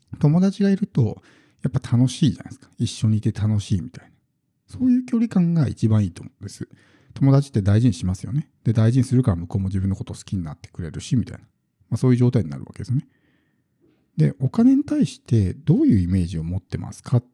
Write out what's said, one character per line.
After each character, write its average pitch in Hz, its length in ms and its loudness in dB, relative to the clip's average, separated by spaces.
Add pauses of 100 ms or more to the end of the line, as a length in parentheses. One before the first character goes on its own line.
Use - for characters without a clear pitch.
(180)
友 156 220 4
達 196 220 0
が 196 80 4
い 196 60 2
る 196 100 -4
と、 - 360 -2 (400)
や - 60 -2
っ - 20 -4
ぱ - 260 -2
楽 127 120 4
し - 180 -2
い 110 60 2
じ - 80 -14
ゃ - 20 -16
な - 60 -18
い - 40 -20
で - 0 -
す - 80 -20
か。 - 180 -20
一 120 120 -2
緒 - 180 -2
に 107 100 2
い - 20 -4
て 110 120 -2
楽 104 280 -2
し - 160 -2
い 85 60 -4
み - 80 -12
た - 120 -20
い - 60 -20
な。 - 40 -20 (540)
そ - 200 -6
う 254 40 4
い 247 100 4
う 254 40 -4
距 247 140 -2
離 226 100 0
感 175 240 2
が 156 160 2
一 101 200 -2
番 110 160 2
い 92 40 -2
い - 40 -8
と 80 100 -16
思 76 80 -18 (100)
う - 20 -16
ん 101 40 -12
で - 20 -14
す。 - 200 -14 (440)
友 135 200 2
達 143 180 2
っ - 20 -10
て 113 80 0
大 101 200 2
事 127 80 4
に 110 40 2
し 92 140 -8
ま 92 80 -2
す - 100 -10
よ - 80 -10
ね。 147 180 -6 (140)
で、 117 80 0
大 113 200 2
事 131 80 4
に 120 40 2
す 120 100 -2
る 127 80 4
か 107 100 0
ら 87 40 -2
向 85 100 -8
こ - 120 -6
う - 20 -2
も 95 80 -2
自 95 100 -2
分 95 120 0
の 98 60 -2
こ - 80 -10
と 101 100 -12
を - 20 -12
好 - 60 -18
き - 140 -6
に 92 60 -4
な 76 120 -10
っ - 40 -18
て - 120 -20
く - 100 -14
れ 82 100 -10
る - 100 -10
し、 - 160 -4
み 113 80 0
た - 100 -14
い - 40 -16
な。 - 60 -20
ま - 40 -20 (460)
あ、 - 40 -2
そ 127 100 2
う 127 40 6
い - 20 4
う - 20 4
状 123 140 2
態 107 140 0
に 76 60 -10
な 71 60 -10
る 64 60 -14
わ - 100 -18
け - 60 -18
で 101 80 -12
す 120 80 -2
ね。 147 120 -2 (1120)
で、 151 220 0
お 131 100 -2
金 262 280 4
に 294 80 2
対 294 200 0
し - 160 -6
て 101 320 0
ど 214 300 0
う 311 40 4
い 175 100 4
う - 40 4
イ 87 60 0
メ 92 160 2
ー 85 40 -2
ジ 85 120 -8
を 78 60 -4
持 87 140 -4
っ - 40 -6
て - 160 -8
ま - 140 -10
す - 100 -20
か - 160 0
っ - 160 0